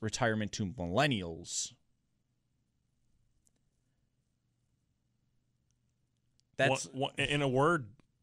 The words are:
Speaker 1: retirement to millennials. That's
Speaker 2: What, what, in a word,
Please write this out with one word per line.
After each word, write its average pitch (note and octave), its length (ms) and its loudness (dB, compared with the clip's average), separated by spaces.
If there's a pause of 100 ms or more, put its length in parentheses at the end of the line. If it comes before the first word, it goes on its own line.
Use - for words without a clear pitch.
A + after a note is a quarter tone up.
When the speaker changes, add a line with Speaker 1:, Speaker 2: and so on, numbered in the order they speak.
Speaker 1:
retirement A2 500 0
to G#2+ 140 -4
millennials. F2 1080 -2 (4000)
That's C3 300 2
Speaker 2:
What, C3+ 300 -4
what, C#3 120 0
in D3 140 2
a C#3 60 4
word, C#3 380 4 (360)